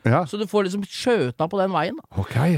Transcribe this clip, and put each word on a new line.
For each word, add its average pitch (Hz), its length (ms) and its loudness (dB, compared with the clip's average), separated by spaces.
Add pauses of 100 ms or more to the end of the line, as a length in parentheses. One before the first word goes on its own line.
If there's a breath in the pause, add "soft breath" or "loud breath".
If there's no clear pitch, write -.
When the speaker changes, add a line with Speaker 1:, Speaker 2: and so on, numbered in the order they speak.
Speaker 1:
Ja. 127 200 4
Speaker 2:
Så 208 140 -6
du 214 60 -4
får 208 220 0
liksom 196 160 -4
skjøta 185 680 0
på 202 120 -2
den 190 100 0
veien, 175 240 -2
da. - 280 -6
Speaker 1:
Ok. - 120 -6 (220)